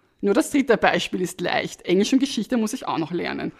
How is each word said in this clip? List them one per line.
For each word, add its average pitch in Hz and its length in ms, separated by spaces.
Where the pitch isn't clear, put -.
nur 202 120
das 311 180
dritte 240 260
Beispiel 180 440
ist 175 200
leicht. - 420
Englisch 185 300
und 269 60
Geschichte 247 380
muss 220 160
ich - 140
auch 127 100
noch 160 140
lernen. 151 480